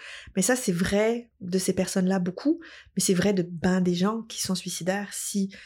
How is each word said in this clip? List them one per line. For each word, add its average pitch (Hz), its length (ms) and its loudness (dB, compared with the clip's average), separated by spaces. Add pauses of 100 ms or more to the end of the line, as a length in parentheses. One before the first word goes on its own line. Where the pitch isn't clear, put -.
(340)
mais 185 80 2
ça, 247 140 4
c'est 226 160 0
vrai 208 580 2 (100)
de 185 180 -2
ces 185 160 0
personnes-là 185 460 2
beaucoup, 226 380 0 (380)
mais 180 60 2
c'est 196 120 4
vrai 180 200 4
de 185 80 2
ben 180 400 0
des 180 120 2
gens 208 280 0
qui - 180 -10
sont 190 140 -2
suicidaires. 185 580 -4
Si, 196 380 -2 (140)